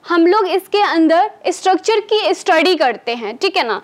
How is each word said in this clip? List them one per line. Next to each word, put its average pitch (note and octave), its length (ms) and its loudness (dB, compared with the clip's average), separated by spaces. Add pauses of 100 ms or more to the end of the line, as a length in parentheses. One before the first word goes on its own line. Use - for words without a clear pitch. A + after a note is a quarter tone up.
हम E4+ 200 2
लोग G4 200 2
इसके F#4+ 340 -2
अंदर E4 500 2 (160)
structure F#4+ 520 0
की G#4 340 -2
study E4+ 420 2
करते A#3+ 400 -2
हैं, A#3 220 -10
ठीक F#4+ 200 -2
है D4+ 100 -2
ना, G#4 160 -6